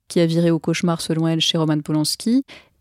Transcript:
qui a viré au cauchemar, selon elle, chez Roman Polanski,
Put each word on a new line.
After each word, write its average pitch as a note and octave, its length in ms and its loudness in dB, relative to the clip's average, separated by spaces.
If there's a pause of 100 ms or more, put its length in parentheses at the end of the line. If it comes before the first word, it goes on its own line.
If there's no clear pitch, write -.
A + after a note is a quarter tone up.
qui - 120 0
a E3+ 60 6
viré E3 260 2
au E3 80 2
cauchemar, E3 420 -2
selon D#3+ 260 -2
elle, E3 140 0
chez - 160 0
Roman D#3 220 2
Polanski, D#3 640 -2 (380)